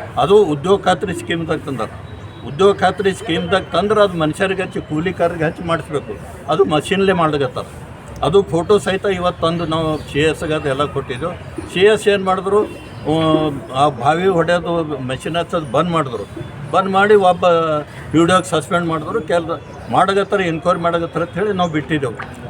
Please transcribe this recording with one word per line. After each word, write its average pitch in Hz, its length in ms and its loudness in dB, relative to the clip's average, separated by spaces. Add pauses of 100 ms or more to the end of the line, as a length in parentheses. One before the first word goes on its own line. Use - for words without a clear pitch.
(180)
ಅದು 190 260 6
ಉದ್ಯೋಗ 175 380 2
ಖಾತ್ರಿ 185 320 0
ಸ್ಕೀಮ್ದಾಗ 165 520 -4
ತಂದಾರ. 113 220 -4 (600)
ಉದ್ಯೋಗ 190 300 4
ಖಾತ್ರಿ 190 360 2
ಸ್ಕೀಮ್ದಾಗ 175 500 -2 (100)
ತಂದ್ರೆ 208 280 2
ಅದು 190 160 2
ಮನುಷ್ಯರಿಗೆ 185 440 0
ಹಚ್ಚಿ 156 200 -6
ಕೂಲಿಕಾರರಿಗೆ 170 640 -2
ಹಚ್ಚಿ 170 200 -2
ಮಾಡಿಸ್ಬೇಕು. 151 500 -4 (380)
ಅದು 247 140 4
ಮಷಿನ್ಲೇ 190 480 2
ಮಾಡ್ಲಿಕತ್ತಾರ. 147 520 0 (580)
ಅದು 190 200 4
ಫೋಟೋ 175 340 2
ಸಹಿತ 190 280 -2
ಇವತ್ತು 180 420 0
ತಂದು 170 180 -2
ನಾವು 156 460 -2
ಸಿ 143 80 -2
ಎಸ್ಗೆ 156 340 0
ಅದೆಲ್ಲ 147 320 0
ಕೊಟ್ಟಿದ್ದು. 135 440 -6 (440)
ಸಿ 175 60 0
ಎಸ್ 208 280 4
ಏನು 202 160 4
ಮಾಡಿದ್ರು, 190 400 2
ಆ, - 500 -6 (680)
ಆ 151 60 6
ಬಾವಿ 151 380 0
ಹೊಡೆಯೋದು 170 720 0 (100)
ಮಷಿನ್ 135 280 -6
ಹಚ್ಚೋದು 165 360 -4
ಬಂದ್ 160 180 2
ಮಾಡಿದ್ರು. 131 360 -2 (460)
ಬಂದ್ 190 180 2
ಮಾಡಿ 202 260 6
ಒಬ್ಬ 180 320 4 (640)
ಪಿ 165 140 6
ಡಿ 175 80 4
ಒಗೆ 180 160 2
ಸಸ್ಪೆಂಡ್ 170 380 0
ಮಾಡಿದ್ರು. 160 340 -4
ಕೆಲ 175 220 0 (480)
ಮಾಡಕತ್ತಾರ, 190 500 2
ಎನ್ಕ್ವೈರಿ 170 380 0
ಮಾಡಕತ್ತಾರ 170 440 -2
ಅಂತ 165 100 -6
ಹೇಳಿ 202 200 0
ನಾವು 180 160 0
ಬಿಟ್ಟಿದ್ದೆವು. 147 440 -2 (360)